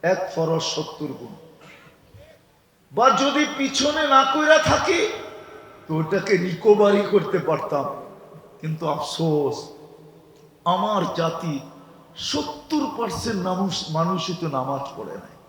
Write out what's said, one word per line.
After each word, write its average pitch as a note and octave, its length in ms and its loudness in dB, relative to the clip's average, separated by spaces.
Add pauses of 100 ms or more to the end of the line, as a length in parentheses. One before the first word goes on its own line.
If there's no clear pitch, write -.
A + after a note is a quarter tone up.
এক F#3 320 0
ফরজ E3 280 0
সত্তর - 440 -6
গুণ। B2 280 -12 (1600)
বা A#3+ 180 6
যদি C#4+ 360 2 (120)
পিছনে D4 480 0
না C4+ 180 6 (100)
কইরা D4+ 240 6
থাকি, - 500 2 (800)
তো D#3+ 60 -2
ওটাকে F3+ 420 2
রিকভারি G3+ 720 4
করতে F#3 280 2
পারতাম। D3+ 460 -2 (760)
কিন্তু D#3 280 -4
আফসোস, D3 680 0 (1080)
আমার F#3+ 380 0 (140)
জাতি E3 440 -2 (560)
সত্তর - 680 -4 (120)
পার্সেন্ট A3 440 -4
মানুষ, F#3 480 -2
মানুষই E3+ 500 -2
তো E3 80 -4
নামাজ C3+ 320 -4 (160)
পড়ে F2 180 -12
নাই। - 220 -16 (120)